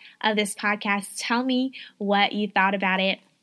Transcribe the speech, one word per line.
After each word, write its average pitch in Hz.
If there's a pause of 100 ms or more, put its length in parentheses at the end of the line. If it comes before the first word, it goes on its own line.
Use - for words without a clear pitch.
(220)
of 214
this 208
podcast. 208
Tell 240
me 262 (260)
what 202
you 208
thought 196
about 190
it. 190 (240)